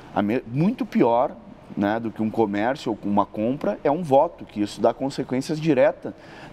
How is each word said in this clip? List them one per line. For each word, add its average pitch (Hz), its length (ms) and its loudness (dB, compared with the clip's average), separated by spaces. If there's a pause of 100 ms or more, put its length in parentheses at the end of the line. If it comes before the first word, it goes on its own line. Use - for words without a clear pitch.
(140)
A - 80 0
me-, 107 240 0
muito 175 400 0
pior, 131 480 2 (440)
né, 104 240 0
do 113 100 -6
que - 100 -8
um 110 80 0
comércio 110 640 0
ou 101 180 -6
uma 101 160 2
compra 143 560 -4
é 147 80 2
um 170 140 0
voto, 139 400 2
que 104 180 -6
isso 104 200 -4
dá 117 120 4
consequências 135 640 -4
diretas 151 560 2 (400)